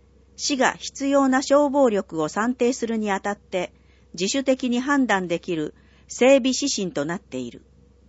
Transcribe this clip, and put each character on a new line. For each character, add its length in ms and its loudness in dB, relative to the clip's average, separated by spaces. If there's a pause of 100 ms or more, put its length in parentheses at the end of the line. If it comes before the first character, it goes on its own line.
(360)
市 200 -4
が 180 2
必 340 -8
要 200 4
な 140 2
消 280 4
防 200 4
力 320 -2
を 80 -2
算 240 -2
定 200 0
す 120 -8
る 120 -2
に 140 -2
あ 100 0
た 100 -4
っ 80 -8
て、 340 -6 (400)
自 140 -4
主 160 -2
的 260 0
に 100 0
判 280 2
断 200 0
で 120 -2
き 160 -6
る 200 -6 (320)
整 300 6
備 160 0
指 160 -4
針 220 -4
と 140 -4
な 100 -4
っ 60 -8
て 160 -12
い 120 -8
る。 160 -20 (440)